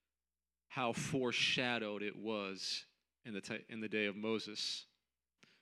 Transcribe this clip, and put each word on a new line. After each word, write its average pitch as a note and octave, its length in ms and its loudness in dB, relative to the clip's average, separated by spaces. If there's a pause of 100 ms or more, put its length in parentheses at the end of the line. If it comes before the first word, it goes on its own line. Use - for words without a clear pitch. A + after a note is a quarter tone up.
(680)
how B2 240 2
foreshadowed A#2+ 1080 2
it G#2 160 -4
was G2+ 680 -2 (400)
in A2+ 100 -8
the G2 60 -2
ti-, - 280 -6
in A2+ 120 -6
the G#2+ 80 -2
day G#2+ 180 4
of G2+ 80 0
Moses. G#2+ 680 -2 (760)